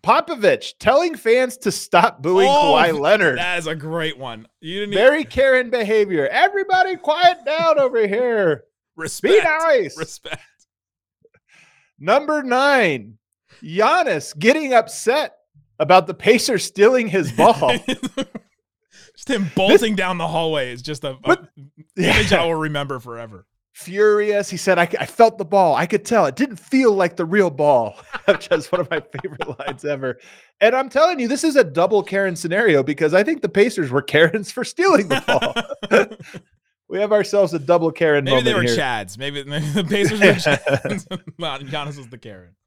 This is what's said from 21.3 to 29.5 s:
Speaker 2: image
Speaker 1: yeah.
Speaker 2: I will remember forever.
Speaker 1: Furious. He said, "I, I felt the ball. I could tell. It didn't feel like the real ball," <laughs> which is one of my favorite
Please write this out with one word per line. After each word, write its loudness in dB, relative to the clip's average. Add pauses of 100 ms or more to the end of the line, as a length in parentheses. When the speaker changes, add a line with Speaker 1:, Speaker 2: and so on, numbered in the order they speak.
Speaker 2:
image 0
Speaker 1:
yeah. 4
Speaker 2:
I 0
will -2
remember -6
forever. -18 (280)
Speaker 1:
Furious. 0
He -8
said, 2
"I, 2 (100)
I -4
felt 4
the -10
ball. 2
I 0
could -4
tell. 2
It -4
didn't -4
feel 2
like 0
the -4
real 2
ball," 2 (140)
<laughs> -12
which 0
is -2
one -2
of -6
my -4 (200)
favorite -12